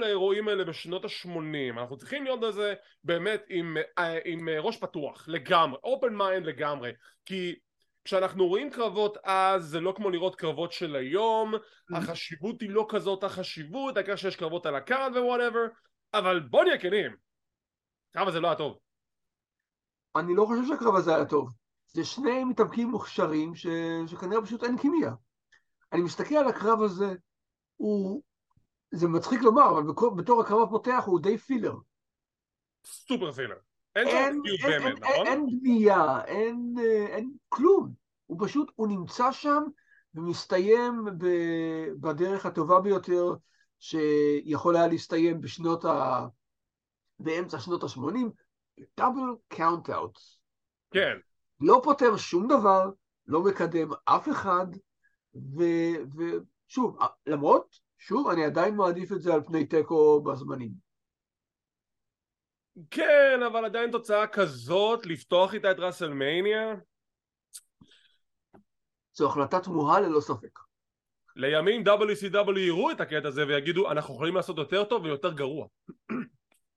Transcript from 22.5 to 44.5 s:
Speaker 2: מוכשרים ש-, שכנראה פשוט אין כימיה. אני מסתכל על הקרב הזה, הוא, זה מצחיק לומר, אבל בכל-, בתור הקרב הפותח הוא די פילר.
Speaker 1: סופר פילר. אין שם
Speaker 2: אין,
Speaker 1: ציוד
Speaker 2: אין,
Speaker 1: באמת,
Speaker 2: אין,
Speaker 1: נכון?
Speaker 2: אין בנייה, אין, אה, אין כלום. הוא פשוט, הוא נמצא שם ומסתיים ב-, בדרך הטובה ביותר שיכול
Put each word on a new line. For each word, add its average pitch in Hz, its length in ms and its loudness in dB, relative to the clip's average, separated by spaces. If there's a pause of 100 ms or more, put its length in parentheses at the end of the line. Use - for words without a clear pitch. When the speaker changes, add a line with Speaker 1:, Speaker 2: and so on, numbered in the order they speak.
Speaker 2:
מוכשרים 165 640 -4
ש-, 170 120 -14 (400)
שכנראה 185 360 -4
פשוט 226 220 -8
אין 247 140 -2
כימיה. 285 340 0 (800)
אני 170 100 2
מסתכל 175 320 -4
על 285 140 4
הקרב 214 340 2
הזה, 196 320 0 (600)
הוא, 208 460 -2 (680)
זה 170 180 0
מצחיק 165 340 0
לומר, 233 280 8
אבל 160 120 2
בכל-, 160 340 2
בתור 233 240 2
הקרב 214 220 2
הפותח 226 440 0
הוא 180 140 2
די 208 180 0
פילר. 196 360 -4 (1120)
Speaker 1:
סופר 185 460 -6
פילר. 120 240 -8 (400)
אין 233 120 2
שם - 80 2
Speaker 2:
אין, 285 260 2
Speaker 1:
ציוד 208 300 0
Speaker 2:
אין, 147 100 2
Speaker 1:
באמת, 262 220 -4
Speaker 2:
אין, 269 80 2
Speaker 1:
נכון? 180 140 2
Speaker 2:
אין 294 200 0 (140)
בנייה, 202 640 4
אין, 233 540 -4
אה, 220 280 2
אין 262 260 -6 (160)
כלום. 294 440 4 (340)
הוא 180 200 -4
פשוט, 294 280 -2
הוא 220 140 -2
נמצא 208 440 0
שם 294 300 0 (520)
ומסתיים 208 880 2 (140)
ב-, 165 720 0 (120)
בדרך 175 460 -2
הטובה 170 340 4
ביותר 180 540 0 (440)
שיכול 151 960 2